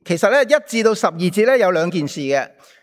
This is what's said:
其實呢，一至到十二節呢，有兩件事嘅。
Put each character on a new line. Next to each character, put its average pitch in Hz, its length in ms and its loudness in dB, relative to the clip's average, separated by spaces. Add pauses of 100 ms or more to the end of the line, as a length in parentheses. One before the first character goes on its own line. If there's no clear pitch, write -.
其 170 120 -4
實 196 120 2
呢， 269 140 2
一 285 260 0
至 226 140 -2
到 220 100 4
十 - 140 -2
二 165 60 -2
節 180 340 0
呢， 262 100 4
有 190 140 2
兩 170 180 0
件 165 180 -4
事 151 140 -10
嘅。 135 280 -2 (340)